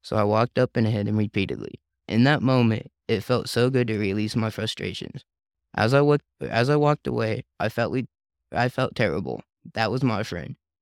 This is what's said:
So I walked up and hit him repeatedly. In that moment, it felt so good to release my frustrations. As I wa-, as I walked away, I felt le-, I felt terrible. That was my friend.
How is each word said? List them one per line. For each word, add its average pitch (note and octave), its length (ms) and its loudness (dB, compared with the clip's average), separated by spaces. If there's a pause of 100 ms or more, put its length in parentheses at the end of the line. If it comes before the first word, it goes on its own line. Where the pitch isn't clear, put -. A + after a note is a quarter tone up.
So - 120 -6
I G#2+ 80 2
walked A2 360 2
up B2+ 180 0
and A2+ 80 2
hit G#2+ 220 0
him G#2+ 100 0
repeatedly. G2+ 640 -4 (260)
In A2+ 180 2
that C#3 180 2
moment, A#2+ 480 2 (160)
it G#2+ 160 0
felt - 260 -2
so B2 220 2
good B2 160 2
to A2 100 -2
release G#2+ 380 -2
my A2 160 0
frustrations. - 760 -8 (480)
As A2+ 220 2
I C#3+ 60 6
wa-, D3 180 4 (200)
as A#2 300 0
I D3 60 4
walked D3 320 2
away, A#2 380 -4 (140)
I G#2+ 100 0
felt A2+ 220 -2
le-, C3 120 -2 (480)
I B2 180 0
felt - 240 -2
terrible. D#2 480 -2 (320)
That A2 160 0
was B2+ 140 -2
my A2 180 0
friend. - 340 -8 (260)